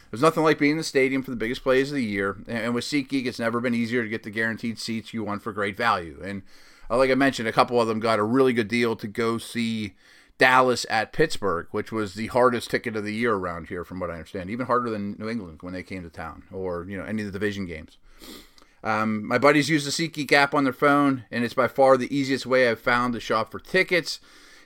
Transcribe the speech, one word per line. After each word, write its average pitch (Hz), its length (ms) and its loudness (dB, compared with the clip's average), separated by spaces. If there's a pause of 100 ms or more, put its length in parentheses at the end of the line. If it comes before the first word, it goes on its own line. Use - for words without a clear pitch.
(120)
There's 113 100 -8
nothing 160 220 4
like 156 160 2
being 147 120 4
in 160 60 -2
the 160 60 -4
stadium 135 400 0
for 135 80 -10
the 120 40 -6
biggest 113 280 -4
plays 135 260 4
of 147 60 -6
the 131 80 -2
year. 98 320 -2 (100)
And, 117 120 -6
and 117 160 -2
with 120 100 -2
SeatGeek, 139 420 -2
it's 120 140 -6
never 117 200 -2
been 123 140 0
easier 117 300 0
to 107 40 -6
get 107 140 -6
the 117 80 -12
guaranteed 113 480 -4
seats 113 340 -8
you 113 120 -6
want 104 180 -6
for 110 100 -8
great 101 240 -4
value. 92 460 0
And, 98 200 -8 (460)
uh, 113 80 0
like 131 140 6
I 127 60 4
mentioned, 131 320 2
a 107 40 -2
couple 123 280 4
of 113 80 4
them 110 100 0
got 110 220 2
a 104 40 2
really 131 280 4
good 113 160 0
deal 117 260 2
to 107 140 -8
go 113 300 -2
see 113 560 -4 (420)
Dallas 127 540 6
at 110 220 -2
Pittsburgh, 95 580 0
which 104 220 -6
was 107 220 -4
the 107 120 -6
hardest 120 420 4
ticket - 280 -4
of 104 80 -4
the 107 100 -4
year 117 200 0
around 87 340 -6
here, 87 160 -6
from 92 160 -10
what 87 100 -4
I 82 40 -8
understand. 87 360 -10
Even 120 160 -6
harder 120 240 0
than 101 260 -4
New 107 120 -8
England 95 340 -8
when 90 100 -10
they 92 120 -8
came 95 180 -10
to 85 80 -14
town, 85 320 -12 (100)
or, 90 360 -6
you 98 100 -8
know, 85 60 -8
any 107 180 -4
of 104 40 -6
the 98 60 -8
division 98 340 -4
games. 80 300 -12 (880)
Um, 107 440 -2
my 120 120 0
buddies 143 320 4
use 147 140 0
the 143 60 -6
SeatGeek 151 420 -4
app 143 200 6
on 143 120 2
their 131 80 2
phone, 143 580 2
and 120 140 -2
it's 113 100 -4
by 123 140 2
far 135 280 6
the 123 180 -2
easiest 135 320 -2
way 127 220 4
I've 113 120 0
found 123 340 2
to 107 60 -4
shop 110 300 0
for 95 100 -12
tickets. 180 600 0 (460)